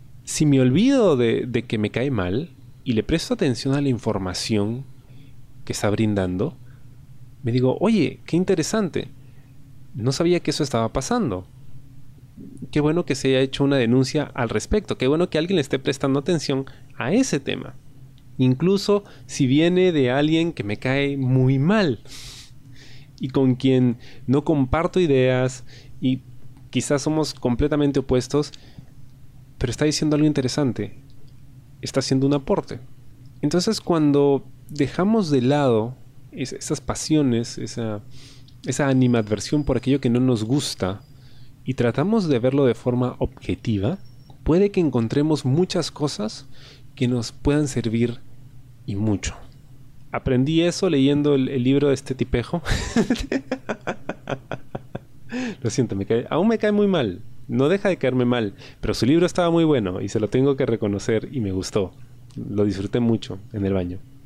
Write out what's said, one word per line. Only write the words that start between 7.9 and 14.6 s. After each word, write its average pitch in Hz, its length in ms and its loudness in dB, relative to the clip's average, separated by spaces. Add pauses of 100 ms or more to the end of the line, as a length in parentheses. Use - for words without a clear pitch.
qué 160 100 0
interesante. 185 720 0 (880)
No 120 160 0
sabía 170 300 2
que 156 100 -2
eso - 100 -2
estaba 113 320 0
pasando. 131 540 -2 (1200)
Qué 151 120 0
bueno 156 220 2
que 143 120 -2
se 135 140 -2
haya 131 100 4
hecho 135 240 0
una 139 140 4
denuncia 131 580 2
al 117 140 -2
respecto. 110 500 -2